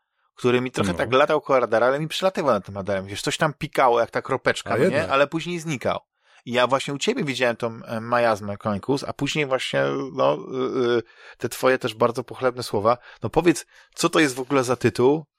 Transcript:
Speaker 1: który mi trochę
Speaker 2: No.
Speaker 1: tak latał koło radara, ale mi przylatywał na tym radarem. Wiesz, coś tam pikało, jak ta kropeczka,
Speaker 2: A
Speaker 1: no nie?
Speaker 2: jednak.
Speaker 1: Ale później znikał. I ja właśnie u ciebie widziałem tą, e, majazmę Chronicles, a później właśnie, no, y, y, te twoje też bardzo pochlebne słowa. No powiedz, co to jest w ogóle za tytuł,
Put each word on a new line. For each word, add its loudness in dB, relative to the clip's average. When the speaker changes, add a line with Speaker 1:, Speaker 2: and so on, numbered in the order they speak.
Speaker 1:
który 2
mi -6
trochę -2
Speaker 2:
No. -4
Speaker 1:
tak -2
latał 4
koło 2
radara, 2
ale 2
mi -6
przylatywał 0
na 0
tym -14
radarem. -4
Wiesz, -10
coś -4
tam 0
pikało, 2
jak 0
ta -4
kropeczka, -2
Speaker 2:
A -2
Speaker 1:
no 0
nie? 2
Speaker 2:
jednak. 0
Speaker 1:
Ale 2
później -6
znikał. -4
I -8
ja 4
właśnie 0
u -6
ciebie -2
widziałem 0
tą, -6
e, -6
majazmę 0
Chronicles, -2
a -8
później -2
właśnie, -2
no, 2
y, -2
y, 0
te -6
twoje 2
też -4
bardzo 0
pochlebne -4
słowa. 0
No -4
powiedz, 2
co 0
to 2
jest 4
w -10
ogóle 0
za 0
tytuł, 4